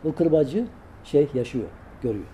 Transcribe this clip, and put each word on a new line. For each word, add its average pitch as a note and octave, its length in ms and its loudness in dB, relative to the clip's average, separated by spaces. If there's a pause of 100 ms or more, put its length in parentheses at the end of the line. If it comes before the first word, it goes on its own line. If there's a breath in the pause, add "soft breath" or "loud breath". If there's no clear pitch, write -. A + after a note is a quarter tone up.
O D#3 80 -2
kırbacı D#3 540 2 (380)
şeyh D3 300 2
yaşıyor, A#2+ 340 -4 (340)
görüyor. G#2+ 320 -4